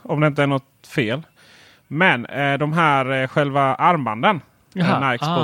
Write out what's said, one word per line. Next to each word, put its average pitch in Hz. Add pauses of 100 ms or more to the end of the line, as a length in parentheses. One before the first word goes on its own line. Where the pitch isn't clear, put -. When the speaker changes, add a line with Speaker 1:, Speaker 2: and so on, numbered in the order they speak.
Speaker 1:
om 143
det 151
inte 143
är 143
något -
fel. 127 (680)
Men, 147
eh, 139
de 151
här, 143 (120)
eh, 131
själva 143 (140)
armbanden, 147 (320)
Speaker 2:
Jaha, 180
Speaker 1:
eh, 135
Nike 120
Sport, 165